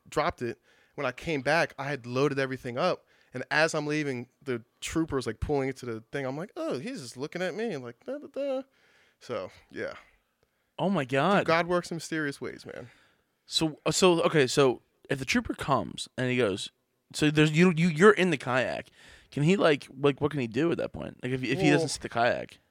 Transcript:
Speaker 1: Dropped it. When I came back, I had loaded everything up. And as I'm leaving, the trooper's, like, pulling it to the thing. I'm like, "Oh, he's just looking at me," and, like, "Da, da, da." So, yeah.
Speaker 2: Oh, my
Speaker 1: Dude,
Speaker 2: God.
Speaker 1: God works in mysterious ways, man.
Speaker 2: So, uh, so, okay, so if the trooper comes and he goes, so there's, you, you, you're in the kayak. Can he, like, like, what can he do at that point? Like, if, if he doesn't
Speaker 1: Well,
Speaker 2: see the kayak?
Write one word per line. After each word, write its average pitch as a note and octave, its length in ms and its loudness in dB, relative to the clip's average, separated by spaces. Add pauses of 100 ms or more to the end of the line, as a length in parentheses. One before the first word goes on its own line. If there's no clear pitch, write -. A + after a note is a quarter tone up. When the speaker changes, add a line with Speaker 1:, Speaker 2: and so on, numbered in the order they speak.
Speaker 1:
Dropped D#3 320 -2
it. A#2 160 -6 (380)
When C#3+ 120 -4
I B2 60 -4
came D3+ 280 -4
back, D3 380 0
I C3+ 60 -6
had C#3 200 -6
loaded C3+ 340 0
everything C3 380 -4
up. E3+ 280 0 (280)
And B2+ 160 -8
as D#3 240 2
I'm D3 140 -4
leaving, C#3+ 400 -4 (160)
the A#2+ 200 -6 (180)
trooper's, D#3 440 -2
like, A2+ 140 -6
pulling C#3 300 0
it C3 80 -8
to - 80 -14
the A2+ 260 -8
thing. C#3 140 -6
I'm C3 120 -6
like, F3+ 200 -10
"Oh, D#4 200 -4
he's G#3+ 240 -10
just A#2+ 140 -14
looking D3+ 260 -8
at F3 140 -6
me," A3+ 180 -6
and, C3 120 -8
like, A#2+ 100 -14 (100)
"Da, C4 120 -8
da, D4 100 -16
da." C4+ 340 -6 (600)
So, F#2+ 280 -8 (220)
yeah. F#2+ 220 -8 (840)
Speaker 2:
Oh, E3 120 0
my F3 140 0
Speaker 1:
Dude, A#2+ 80 -8
Speaker 2:
God. D3+ 340 2
Speaker 1:
God E3+ 220 2
works F3 220 -2
in F3 60 -8
mysterious D#3 460 -6
ways, - 240 -12
man. - 240 -14 (560)
Speaker 2:
So, D#3 400 -2
uh, D#3 60 0
so, F3 320 4
okay, D3+ 220 4
so C3 360 4 (280)
if C3+ 100 -2
the C3 60 -10
trooper A#3+ 280 -2
comes - 640 -4
and B2+ 120 -2
he B2 80 0
goes, G#2 320 0 (440)
so D3+ 180 4
there's, D3+ 200 4
you, F3 240 6
you, E3 120 4
you're F3 240 8
in F#3 180 4
the D3+ 80 0
kayak. A#2+ 520 -2 (420)
Can C#3+ 120 -2
he, F3+ 120 6
like, E3 320 2 (120)
like, C#3+ 200 2
what D3 120 0
can D3 100 -4
he A#2+ 60 -2
do C3 240 0
at D3 80 -2
that - 120 -4
point? - 320 -10
Like, B2 80 -2
if, C3 120 -4
if B2+ 180 -2
he D3+ 100 6
doesn't D3 80 6
Speaker 1:
Well, - 80 0
Speaker 2:
see - 140 -6
the - 80 -8
kayak? G#2+ 500 0 (120)